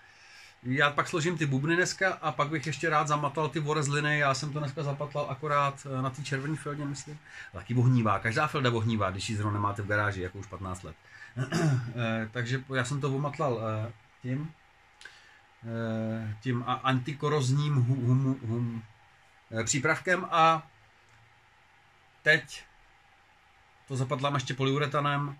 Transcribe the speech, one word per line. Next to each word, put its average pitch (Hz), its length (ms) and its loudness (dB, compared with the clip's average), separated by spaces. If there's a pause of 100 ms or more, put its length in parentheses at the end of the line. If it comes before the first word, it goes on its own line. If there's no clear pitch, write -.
(640)
já 139 280 4
pak 131 160 0
složím 170 300 0
ty 156 80 0
bubny 139 300 2
dneska 180 380 2
a 156 180 -4
pak 147 180 0
bych 156 180 -4
ještě 160 220 -2
rád 151 180 4
zamatal 147 420 0
ty 170 100 -2
vorezliny. 147 600 2
Já 139 140 4
jsem 143 200 -4
to 151 60 -4
dneska 147 240 -6
zapatlal 143 460 -4
akorát, 143 580 -2 (120)
eh, - 20 0
na 135 80 0
té 131 140 -8
červený 139 340 -4
feldě, 147 280 -6
myslím. 147 340 -8 (340)
Taky 92 200 -6
vohnívá, 120 460 6
každá 113 280 0
felda 139 220 0
vohnívá, 110 420 2
když 95 180 -6
ji 110 60 -2
zrovna 104 180 0
nemáte 104 280 0
v 98 60 -6
garáži, 104 340 0
jako 90 160 -6
už 95 100 -10
patnáct 92 360 -10
let. 80 120 -12 (400)
<clears throat> 127 600 0
Eh, 113 360 -2
takže 123 280 -4
po-, 131 160 -6
já 127 100 0
jsem 143 160 -2
to 139 140 0
omatlal, 139 460 -2
eh, 110 300 -2 (300)
tím, 151 320 -4 (1120)
eh, 113 760 -4
tím 123 280 0
a-, 127 60 0
antikorozním 139 1000 2
hu-, 127 300 2
humu-, 131 420 4
hum-, 117 340 -2 (720)
eh, 113 120 -2
přípravkem 156 680 0
a 160 360 4 (1500)
teď - 440 2 (1200)
to 139 80 -6
zapatlám 135 380 0
ještě 135 200 -2
polyuretanem. 143 880 0